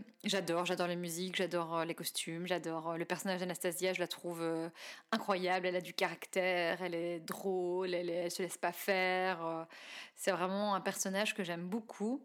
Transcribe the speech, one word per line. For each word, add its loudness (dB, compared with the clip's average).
j'adore, 2
j'adore 2
la 0
musique, -4
j'adore, 0
euh, 2
les -2
costumes, -4
j'adore, -2
euh, -2
le -2
personnage 0
d'Anastasia, 0
je 0
la 0
trouve, -6
euh, 0
incroyable, 2
elle 2
a 0
du -8
caractère, 2
elle -2
est 0
drôle, 0
elle 0
est, 0
elle 0
se -2
laisse -4
pas 2
faire, 2
euh, -2
c'est 0
vraiment 2
un 0
personnage 0
que -2
j'aime -4
beaucoup. -2